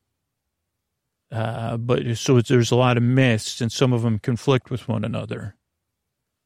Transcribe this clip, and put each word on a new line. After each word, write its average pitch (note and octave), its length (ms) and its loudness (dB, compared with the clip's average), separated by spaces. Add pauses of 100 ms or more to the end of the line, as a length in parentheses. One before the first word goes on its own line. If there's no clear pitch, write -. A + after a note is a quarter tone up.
(1300)
Uh, A2+ 460 -6
but B2 400 -2
so C3 200 4
it's, A#2 120 2
there's A#2+ 220 4
a B2 40 4
lot B2 220 4
of A#2 60 2
myths, B2 580 2
and A#2 100 -2
some B2+ 220 2
of A#2 80 0
them A2+ 160 -2
conflict B2+ 540 -2
with B2 160 -8
one G#2+ 180 -4
another. A2 500 -8 (920)